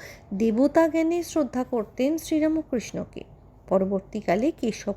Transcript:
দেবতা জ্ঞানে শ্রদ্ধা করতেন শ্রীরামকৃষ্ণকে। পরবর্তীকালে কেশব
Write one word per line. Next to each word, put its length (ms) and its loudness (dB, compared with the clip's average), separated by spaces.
দেবতা 540 4
জ্ঞানে 340 0
শ্রদ্ধা 420 -2
করতেন 540 -2
শ্রীরামকৃষ্ণকে। 1040 -2
পরবর্তীকালে 840 0
কেশব 460 -4